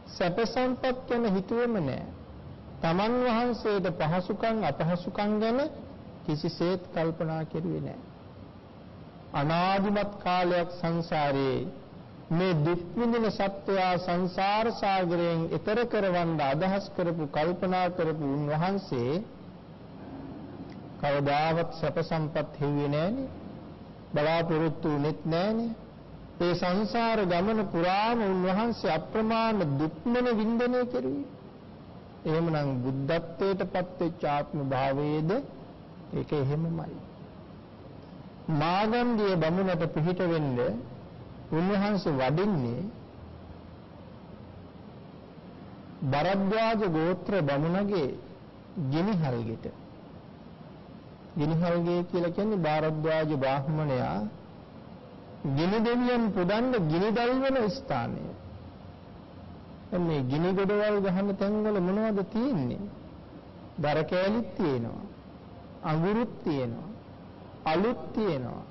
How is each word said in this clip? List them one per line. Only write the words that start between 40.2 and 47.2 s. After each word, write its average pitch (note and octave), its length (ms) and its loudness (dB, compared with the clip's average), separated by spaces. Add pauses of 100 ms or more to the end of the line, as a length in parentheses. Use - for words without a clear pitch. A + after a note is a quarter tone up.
වෙන්න D#3 380 2 (880)
උන්වහන්සේ F#3+ 640 2
වඩින්නේ C#3 680 2 (3250)
භරද්වාජ G3 840 2
ගෝත්‍ර F3 520 2